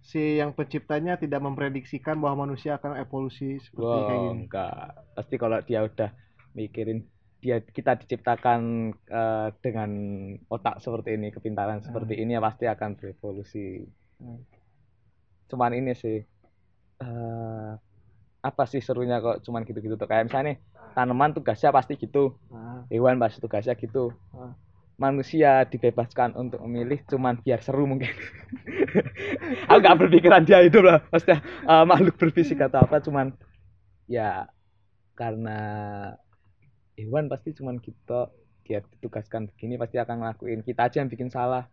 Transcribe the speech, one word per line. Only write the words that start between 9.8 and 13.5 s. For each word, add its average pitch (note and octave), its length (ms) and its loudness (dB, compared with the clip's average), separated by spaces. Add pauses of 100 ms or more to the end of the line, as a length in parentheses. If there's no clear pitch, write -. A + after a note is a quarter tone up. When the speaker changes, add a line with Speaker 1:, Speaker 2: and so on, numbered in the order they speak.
Speaker 2:
otak - 320 -6
seperti A2+ 340 -8
ini, G#2+ 180 -6
kepintaran G#2 500 -6
seperti A2+ 320 -10
Speaker 1:
Hmm. G#2 80 -8
Speaker 2:
ini, A2+ 120 -4
ya A#2 80 -2
pasti A2 260 -4
akan G#2+ 280 -4
berevolusi. G2+ 880 -14 (360)